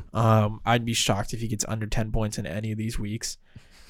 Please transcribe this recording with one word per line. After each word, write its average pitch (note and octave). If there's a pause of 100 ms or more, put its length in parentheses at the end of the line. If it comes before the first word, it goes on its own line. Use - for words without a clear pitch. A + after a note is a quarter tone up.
(140)
Um, A2
I'd A#2
be A#2
shocked -
if G#2+
he A2+
gets G#2
under G#2+
ten A2
points G#2+
in G#2
any G#2+
of G#2+
these A2
weeks. G#2 (520)